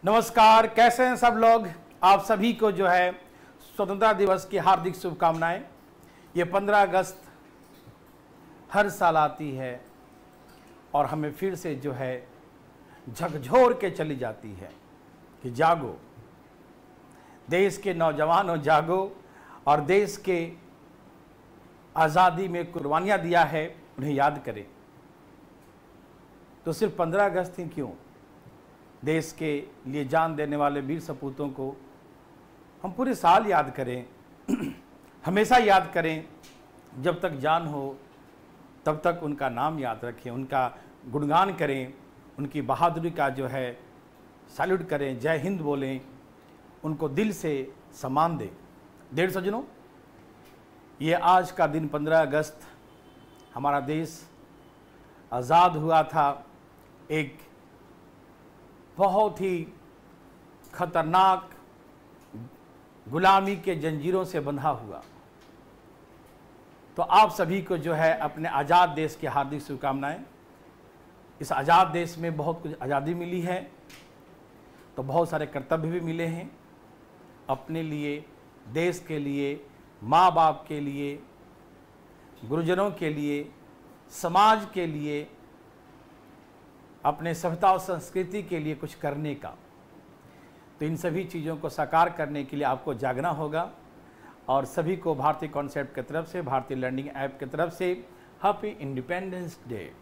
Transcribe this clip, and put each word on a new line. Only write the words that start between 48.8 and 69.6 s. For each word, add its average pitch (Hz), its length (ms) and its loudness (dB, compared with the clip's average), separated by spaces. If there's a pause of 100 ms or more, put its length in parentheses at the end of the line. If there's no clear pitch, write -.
देर 175 180 0
सज्जनों, 202 320 -4 (1400)
ये 156 140 0
आज 175 380 4
का 165 160 2
दिन 156 200 -2
पन्द्रह 151 340 2
अगस्त 151 460 -2 (840)
हमारा 143 260 0
देश 156 440 -6 (1080)
आज़ाद 160 460 4
हुआ 160 280 4
था, 143 400 0 (640)
एक 151 260 -4 (1600)
बहुत 196 440 2
ही 180 260 -2 (1040)
खतरनाक 180 760 2 (1600)
गुलामी 190 480 4
के 175 200 -4
जंजीरों 160 500 -2
से - 140 -4
बंधा 143 300 -2
हुआ। 110 320 -8 (2000)
तो 175 60 0
आप 208 280 6
सभी 185 300 0
को 175 160 -2
जो 160 160 -2
है 160 260 4
अपने 156 300 -4
आज़ाद 165 400 4
देश 151 260 -4
की 156 120 -6
हार्दिक 139 340 -2